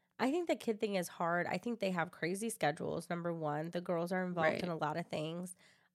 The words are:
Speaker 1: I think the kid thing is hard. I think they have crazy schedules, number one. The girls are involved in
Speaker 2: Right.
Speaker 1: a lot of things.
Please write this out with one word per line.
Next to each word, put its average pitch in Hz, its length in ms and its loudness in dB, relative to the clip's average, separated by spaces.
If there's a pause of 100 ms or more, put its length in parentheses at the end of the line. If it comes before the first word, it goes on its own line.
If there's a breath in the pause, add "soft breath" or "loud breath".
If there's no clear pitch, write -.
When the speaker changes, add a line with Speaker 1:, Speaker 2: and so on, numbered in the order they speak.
(180)
Speaker 1:
I 254 120 2
think 339 180 0
the 311 80 4
kid 214 240 -2
thing 202 160 0
is 175 120 0
hard. 175 400 0
I - 100 0
think 233 220 -4
they 190 120 2
have 175 200 0
crazy 196 380 -2
schedules, 160 600 0
number 170 240 0
one. 156 360 -2
The 175 120 -4
girls 175 300 0
are 185 120 2
involved 175 380 4
in 180 60 0
Speaker 2:
Right. - 20 0
Speaker 1:
a 165 60 -2
lot 156 220 0
of 175 100 -2
things. 170 480 -4 (380 soft breath)